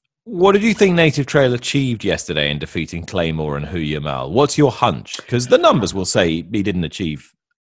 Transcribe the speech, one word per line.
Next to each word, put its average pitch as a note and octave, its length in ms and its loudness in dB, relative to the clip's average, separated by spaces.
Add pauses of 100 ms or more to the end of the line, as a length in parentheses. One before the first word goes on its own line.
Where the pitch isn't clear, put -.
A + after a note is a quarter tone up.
(260)
What G3 280 2
did G3+ 100 2
you A3 100 4
think F#3+ 220 2
Native D#3 300 2
Trail C3 280 2
achieved B2 520 -2
yesterday D#2 440 -2
in D2 100 -4
defeating D#2+ 460 -6
Claymore D#2+ 520 -2
and D2 80 -6
Hu E2+ 140 -8
Yamal? D2 520 -6
What's C#3 260 2
your C#3+ 140 4
hunch? - 460 -2 (100)
'Cause B2 200 -2
the B3 100 6
numbers G3+ 360 2
will F#2+ 120 -4
say F#2 300 2
he F#2 280 -4
didn't F2+ 220 -2
achieve D#2 480 -8 (280)